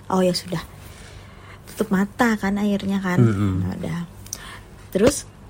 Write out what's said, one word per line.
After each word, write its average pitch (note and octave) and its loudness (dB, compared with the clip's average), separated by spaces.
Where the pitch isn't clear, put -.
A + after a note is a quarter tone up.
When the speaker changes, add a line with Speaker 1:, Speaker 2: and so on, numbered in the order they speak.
Speaker 1:
Oh, F#3 2
ya F#3 6
sudah. F3 -4
Tutup - -4
mata G3+ 2
kan G3+ -2
akhirnya G3+ 0
kan. F#3 2
Speaker 2:
Mm-mm. G#2 4
Speaker 1:
Ya F2+ -2
udah. D#3+ -4
Terus A3 4